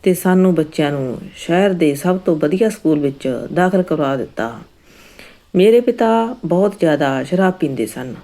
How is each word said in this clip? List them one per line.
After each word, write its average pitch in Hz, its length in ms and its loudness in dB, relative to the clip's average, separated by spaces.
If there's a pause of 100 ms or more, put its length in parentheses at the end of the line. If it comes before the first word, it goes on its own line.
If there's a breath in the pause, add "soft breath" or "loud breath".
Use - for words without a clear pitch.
ਤੇ 185 120 2
ਸਾਨੂੰ 185 400 2
ਬੱਚਿਆਂ 156 380 -2
ਨੂੰ 131 260 -4 (180)
ਸ਼ਹਿਰ 190 360 0
ਦੇ 160 220 0
ਸਭ 180 240 -2
ਤੋਂ 175 180 0
ਵਧੀਆ 180 320 0
ਸਕੂਲ 160 300 0
ਵਿੱਚ 135 560 -4
ਦਾਖਲ 185 280 2
ਕਰਵਾ 147 340 -2
ਦਿੱਤਾ। 113 420 -8 (960 loud breath)
ਮੇਰੇ 220 240 6
ਪਿਤਾ 226 640 0
ਬਹੁਤ 185 360 0
ਜ਼ਿਆਦਾ 139 420 0
ਸ਼ਰਾਬ 185 300 0
ਪੀਂਦੇ 135 340 -4
ਸਨ। 127 380 -10